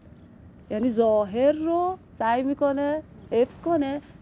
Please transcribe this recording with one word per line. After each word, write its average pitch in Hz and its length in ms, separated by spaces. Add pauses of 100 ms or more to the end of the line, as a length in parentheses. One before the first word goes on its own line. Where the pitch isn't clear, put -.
(680)
یعنی 226 220
ظاهر 220 600
رو 339 460 (140)
سعی 233 320
می‌کنه 285 580 (300)
حفظ 233 300
کنه 294 400 (200)